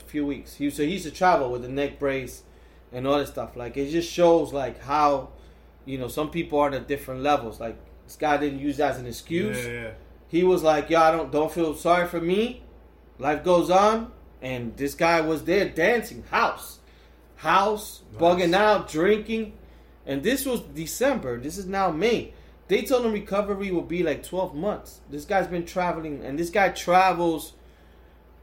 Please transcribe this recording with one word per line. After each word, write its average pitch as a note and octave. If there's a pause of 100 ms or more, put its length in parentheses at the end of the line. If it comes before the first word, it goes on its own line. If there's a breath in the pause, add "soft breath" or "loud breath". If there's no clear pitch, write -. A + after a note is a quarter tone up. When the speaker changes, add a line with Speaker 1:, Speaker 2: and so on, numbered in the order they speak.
Speaker 1:
few D3
weeks." C#3
He, C#3+
so D3
he D3+
used E3
to D3+
travel D3+
with B2
a B2
neck C#3
brace C3+ (500 soft breath)
and B2+
all C#3+
that C#3
stuff. -
Like, A#2+
it C#3
just E3
shows, E3+
like, C3
how, C#3+ (560 soft breath)
you C3+
know, B2+
some D3+
people D3+
are D3
on C3+
a B2+
different C3
levels. C3+
Like, A2+ (280)
this -
guy D3
didn't C#3
use C#3
that C#3+
as A#2+
an B2
excuse. E3
Speaker 2:
Yeah, A#2+
yeah. A#2 (360)
Speaker 1:
He E3+
was F3+
like, D3+
"Yo, D#3+
I D#3+
don't, D#3
don't D#3
feel D#3+
sorry F3
for E3+
me. G3+ (560)
Life C#3+
goes E3+
on." G#3+ (300)
And A#2+
this C#3
guy E3+
was D#3
there F3
dancing, F#3+
house. - (580 soft breath)
House, G3 (120)
Speaker 2:
Nice. G#2+
Speaker 1:
bugging F3
out, G3+
drinking. G#3+ (520 soft breath)
And C#3
this C4
was A#3+
December. D#3
This D3
is G3
now F#3+
May. F3+ (360 loud breath)
They G#3+
told B3
him A3+
recovery G3
will E3+
be, F3
like, D3
twelve F3+
months. E3
This C#3+
guy's F#3+
been E3+
traveling, D#3+
and C#3
this E3+
guy G3
travels. F3 (880 soft breath)